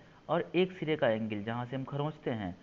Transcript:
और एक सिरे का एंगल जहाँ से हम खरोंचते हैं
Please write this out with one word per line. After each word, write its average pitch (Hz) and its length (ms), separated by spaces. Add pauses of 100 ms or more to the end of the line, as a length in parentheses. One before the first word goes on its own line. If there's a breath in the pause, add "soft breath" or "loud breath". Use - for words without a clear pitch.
(280 loud breath)
और 165 260
एक 185 180
सिरे 156 220
का 147 140
एंगल 110 340
जहाँ 117 220
से 127 100
हम 135 100
खरोंचते 147 480
हैं 98 300